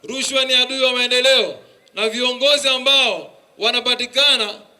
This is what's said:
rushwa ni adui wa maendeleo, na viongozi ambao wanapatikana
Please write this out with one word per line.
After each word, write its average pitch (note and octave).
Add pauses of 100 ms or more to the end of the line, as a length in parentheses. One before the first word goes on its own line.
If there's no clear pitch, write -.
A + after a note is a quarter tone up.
rushwa C4
ni C4
adui B3+
wa B3+
maendeleo, B3 (400)
na G#3+
viongozi B3+
ambao B3+ (260)
wanapatikana B3 (260)